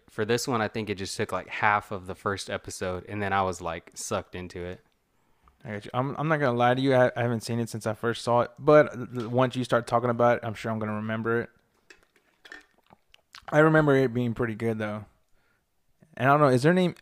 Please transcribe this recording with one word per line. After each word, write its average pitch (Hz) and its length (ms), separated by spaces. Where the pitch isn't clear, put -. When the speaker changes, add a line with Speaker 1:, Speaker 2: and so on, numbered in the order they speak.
Speaker 1:
for 107 160
this 117 200
one, 143 140
I 104 80
think 107 220
it 95 60
just 95 200
took, - 160
like, 92 160
half 104 420
of 92 160
the 92 80
first 98 360
episode, 92 580
and 101 140
then 95 100
I 98 80
was, 92 220
like, 85 320
sucked - 400
into 90 280
it. 90 180
Speaker 2:
I 123 80
got 104 140
you. - 60
I'm, 131 240
I'm 147 120
not 156 100
gonna 127 180
lie 120 160
to 131 80
you. 135 140
I, 127 220
I 123 60
haven't 117 180
seen 117 180
it 117 100
since 110 160
I 110 80
first 113 300
saw 120 200
it. - 180
But 151 340
th-, 120 180
th-, 120 140
once 120 300
you 127 80
start 117 240
talking 120 200
about 120 300
it, - 80
I'm 110 80
sure 113 160
I'm 110 80
gonna 107 160
remember 113 460
it. - 100
I 151 100
remember 156 360
it 131 160
being 120 220
pretty 113 200
good, 113 240
though. 107 260
And 127 120
I 139 40
don't 147 80
know, 147 80
is 127 160
her 170 100
name? 180 280